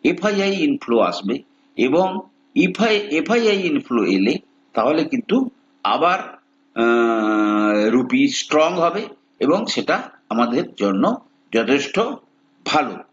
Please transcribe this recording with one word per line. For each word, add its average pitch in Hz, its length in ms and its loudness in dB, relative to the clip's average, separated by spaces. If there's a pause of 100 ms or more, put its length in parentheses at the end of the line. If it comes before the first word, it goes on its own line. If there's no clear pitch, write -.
এফআইআই 196 600 0
ইনফ্লো 120 360 0
আসবে, 98 400 -2 (360)
এবং 185 440 0 (360)
এফআইআই, 190 420 2
এফআইআই 196 680 0
ইনফ্লো 123 380 0
এলে 95 340 2 (340)
তাহলে 123 300 0
কিন্তু 233 460 -2 (340)
আবার, 156 360 0 (560)
আহ, 107 1120 2
রুপি 127 380 2
স্ট্রং 156 460 0
হবে 170 320 -2 (340)
এবং 175 260 0
সেটা - 440 -4 (200)
আমাদের 120 460 -2
জন্য 104 460 0 (320)
যথেষ্ট 139 460 0 (680)
ভালো। 127 300 -2 (180)